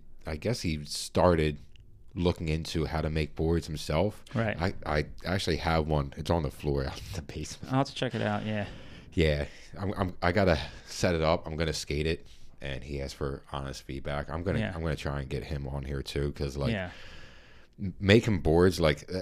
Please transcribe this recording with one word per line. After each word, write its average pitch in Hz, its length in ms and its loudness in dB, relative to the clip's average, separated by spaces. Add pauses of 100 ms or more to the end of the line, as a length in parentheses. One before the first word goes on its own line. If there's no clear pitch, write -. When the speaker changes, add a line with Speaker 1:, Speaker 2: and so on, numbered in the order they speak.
(260)
Speaker 1:
I 80 120 -6
guess 107 240 -2
he 78 240 -2
started 80 760 4 (560)
looking 87 340 2
into 78 360 -2
how 78 160 -2
to 78 80 0
make 78 260 -2
boards 80 320 0
himself. 80 560 0 (100)
Speaker 2:
Right. 113 260 0
Speaker 1:
I, 90 140 0 (120)
I 76 200 2 (200)
actually 87 320 0
have 82 300 2
one. 71 300 2
It's 76 120 -2
on 85 140 4
the 67 80 -2
floor 69 340 -2
<laughs> - 20 -4
out - 120 -8
in - 140 -10
the - 80 -6
basement. - 520 -10
Speaker 2:
I'll 131 60 4
have 139 80 0
to - 80 -12
check 123 200 -4
it 110 60 -2
out. 104 240 0
Yeah. 107 200 -2 (480)
Speaker 1:
Yeah. 76 320 4 (340)
I'm, 98 160 -2
I'm, 92 260 0
I 87 100 6
gotta 92 260 6 (300)
set - 260 0
it 80 80 2
up. 80 240 4
I'm 78 100 -6
gonna 78 180 0
skate 76 340 -2
it. 82 180 -2 (360)
And 67 220 -6
he 69 180 -6
asked 69 140 -6
for 69 280 -4 (100)
honest 69 300 -8
feedback. 71 460 -6
I'm 82 140 -4
gonna, 87 160 0
Speaker 2:
Yeah. 101 160 -2
Speaker 1:
I'm 82 60 -6
gonna 80 140 0
try 71 260 -4
and 65 80 -8
get - 160 -4
him 69 220 -6
on 69 160 -4
here 69 180 -4
too, 71 320 -2
'cause, 71 240 -4
like, 69 140 0
Speaker 2:
Yeah. 92 180 -2 (920)
Speaker 1:
m-, 95 180 -4
making 101 400 8
boards, 82 400 6
like, 76 340 4
uh, 92 80 -2